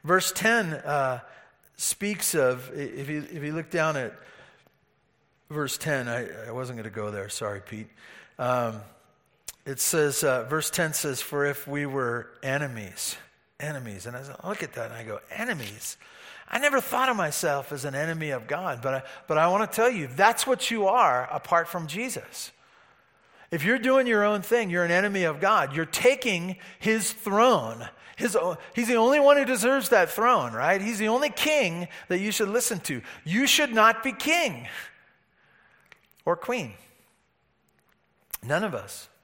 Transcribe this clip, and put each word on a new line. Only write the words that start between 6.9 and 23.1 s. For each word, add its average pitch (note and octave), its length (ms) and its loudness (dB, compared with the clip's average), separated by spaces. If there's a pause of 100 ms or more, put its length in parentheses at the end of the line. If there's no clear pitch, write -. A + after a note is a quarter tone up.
there, G2+ 180 -8
sorry, G#2 320 -6
Pete. A2 280 -14 (500)
Um, B2 400 -2 (880)
it C3+ 120 -8
says, D3+ 440 2
uh, B2+ 220 0
verse D3+ 260 -2
ten D#3+ 220 0
says, C#3 280 -2
"For C#3+ 240 -2
if C#3+ 220 -4
we C#3+ 180 -4
were B2 460 -4 (100)
enemies," C3 760 -6 (420)
enemies. A#2+ 480 -10
And A#2+ 100 -12
I C3 60 -12
said, C#3 200 -16
"Look G3 200 -6
at D3+ 100 -10
that," A#2 160 -8
and A#2 60 -14
I A2+ 80 -14
go, A2 160 -10 (100)
"Enemies? C#3 680 -8 (560)
I - 40 -2
never C#4 240 4
thought B3+ 260 0
of B3 80 2
myself D3+ 560 -2
as C#3 140 -6
an C#3 100 -6
enemy D#3 360 -2
of A#2+ 160 -4
God," D3 340 -4
but C3+ 120 -2
I, C3 100 -4 (240)
but D#3 100 2
I D#3+ 120 6
wanna G3+ 180 2
tell A3+ 220 2
you, F#3 180 -2
that's F#3+ 400 4
what B3+ 240 0
you G#3+ 160 2
are E3 440 4
apart E3 360 2
from E3+ 180 -6
Jesus. - 680 -8 (1000)